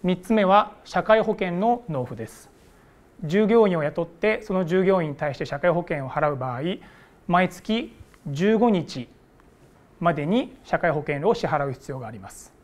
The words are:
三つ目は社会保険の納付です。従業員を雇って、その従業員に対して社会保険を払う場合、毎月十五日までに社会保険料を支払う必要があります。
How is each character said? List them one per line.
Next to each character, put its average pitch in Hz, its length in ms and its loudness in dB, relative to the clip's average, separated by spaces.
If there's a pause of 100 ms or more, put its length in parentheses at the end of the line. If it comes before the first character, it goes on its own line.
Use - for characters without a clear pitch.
三 180 160 0
つ 208 140 -4
目 214 120 4
は 202 280 4 (120)
社 180 180 -2
会 220 200 6
保 214 100 0
険 185 200 -4
の 233 360 0
納 135 160 -4
付 123 100 -10
で - 120 -10
す。 - 240 -20 (760)
従 196 220 2
業 226 200 6
員 180 120 0
を 151 40 -2
雇 156 220 -4
っ - 20 -6
て、 - 360 -2
そ 190 120 -6
の 185 100 2
従 185 200 2
業 185 180 4
員 151 80 -2
に 139 60 -8
対 147 180 -4
し - 40 -14
て 147 80 -6
社 143 120 -8
会 175 120 2
保 170 120 0
険 151 220 -6
を 127 60 -10
払 147 200 0
う 143 60 -4
場 127 200 -6
合、 131 40 -8 (680)
毎 180 220 2
月 226 460 -6 (340)
十 190 300 2
五 240 120 4
日 131 380 -4 (920)
ま 170 160 2
で 147 120 -4
に 226 380 -2
社 170 140 -2
会 170 140 0
保 151 80 -2
険 147 180 -4
料 175 120 0
を 233 40 2
支 226 120 -4
払 143 220 -2
う 131 40 -6
必 - 180 -14
要 131 80 -10
が 120 80 -12
あ 110 40 -14
り 113 80 -16
ま 95 120 -18
す。 - 220 -20 (120)